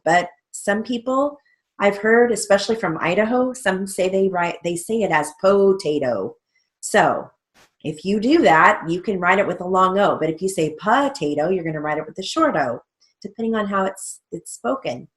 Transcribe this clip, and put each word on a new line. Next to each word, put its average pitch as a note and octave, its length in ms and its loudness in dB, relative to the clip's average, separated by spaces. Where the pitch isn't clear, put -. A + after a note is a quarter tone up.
but F3 240 2
some G#3 300 -4
people C4 560 -4
I've G3+ 200 2
heard, A#3 340 4
especially G3+ 440 0
from E3 240 -4
Idaho, A3 520 0
some F#3+ 340 -4
say F#3+ 220 -2
they G3 200 2
write, F3 360 -2
they F3 120 -2
say A3 260 -2
it F#3 80 0
as D3+ 300 0
potato. D#3+ 960 2
So D#3 500 0
if D3+ 200 -10
you G3 140 -2
do C4 240 2
that, F3 460 4
you F3 140 -2
can G3 180 -4
write F3+ 180 2
it G#3 80 2
with F3+ 140 -4
a F3+ 60 -6
long F#3 320 2
O. F#3 200 2
But D#3 120 -2
if D#3+ 100 -8
you F#3+ 80 -4
say D#3 320 -2
potato, F3 680 0
you're F#3 140 -2
gonna D#3 160 -4
write D3+ 180 -4
it D3+ 80 -8
with - 120 -16
a F#3+ 40 -12
short D4+ 340 0
O, C3+ 260 -2
depending A3+ 340 -6
on G#3+ 120 -2
how G3 180 -2
it's, - 380 -8
it's - 200 -14
spoken. E3 640 -6